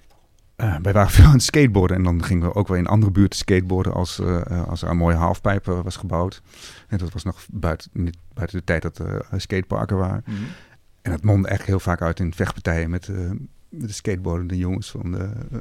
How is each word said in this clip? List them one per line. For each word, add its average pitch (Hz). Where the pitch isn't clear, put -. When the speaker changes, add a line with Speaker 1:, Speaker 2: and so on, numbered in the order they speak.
Speaker 1:
eh, 101
wij 98
waren 101
<laughs> -
veel -
aan 156
het 127
skateboarden 101
en 92
dan 87
gingen 85
we -
ook 101
wel 95
in 90
andere 104
buurten 98
skateboarden 92
als, -
eh, 90
eh, 85
als 85
er 85
een 85
mooie 85
halfpipe, 92
eh, 90
was 90
gebouwd. 90
En 101
dat 85
was -
nog -
buiten, 82
niet, 85
buiten 90
de 87
tijd 82
dat -
er, 95
eh, 101
skateparken 98
waren. 95
Speaker 2:
Mhm. 110
Speaker 1:
En -
dat 80
mondde 101
echt 95
heel 95
vaak 87
uit 82
in 85
vechtpartijen 82
met, 87
eh, 98
met 147
de 101
skateboardende 90
jongens 92
van -
de, 95